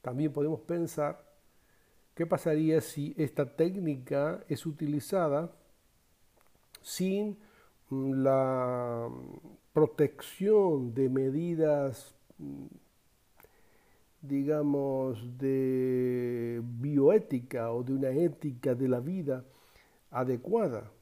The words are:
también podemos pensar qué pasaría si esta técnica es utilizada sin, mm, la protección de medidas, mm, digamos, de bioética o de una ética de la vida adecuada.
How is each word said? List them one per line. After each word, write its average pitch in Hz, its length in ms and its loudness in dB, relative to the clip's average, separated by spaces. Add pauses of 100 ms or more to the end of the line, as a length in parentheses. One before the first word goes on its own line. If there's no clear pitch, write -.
también 135 320 -2
podemos 147 280 -2
pensar 165 640 -4 (880)
qué 170 120 -2
pasaría 160 540 4
si - 360 -6
esta 143 400 -2
técnica 156 920 -2
es - 180 -4
utilizada 151 840 -2 (1300)
sin, 202 580 -2 (500)
mm, 135 240 -2 (100)
la 127 840 2 (640)
protección 156 1200 2
de 135 140 2
medidas, 143 1040 0 (240)
mm, 139 280 -12 (1500)
digamos, 139 1160 -2
de 127 1200 0
bioética 131 1120 2
o 120 100 -2
de 127 120 -4
una 135 160 0
ética 143 640 0
de 131 140 0
la 123 120 2
vida 139 440 -4 (680)
adecuada. 127 800 -2 (120)